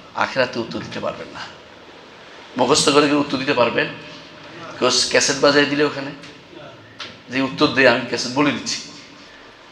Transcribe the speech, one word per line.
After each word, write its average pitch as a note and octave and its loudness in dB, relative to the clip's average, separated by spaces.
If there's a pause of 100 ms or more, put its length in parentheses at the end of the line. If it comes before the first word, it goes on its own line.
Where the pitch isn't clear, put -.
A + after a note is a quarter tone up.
(160)
আখিরাতে B2 -2
উত্তর A2+ -6
দিতে - -10
পারবেন - -6
না। - -12 (1160)
মুখস্থ C3 4
করে D3 6
কেউ D3 2
উত্তর C#3 -2
দিতে C3+ 0
পারবেন? A#2+ 2 (920)
কেউ C#3 2 (200)
cassette C3+ 2
বাজায় C#3+ 6
দিলে C#3+ 0
ওখানে C#3 -2 (1160)
যে C3 -2
উত্তর D3 0
দেয়, B2 4
আমি A#2+ 4
cassette A#2+ -4
বলে C#3+ 2
দিচ্ছি। - -6 (920)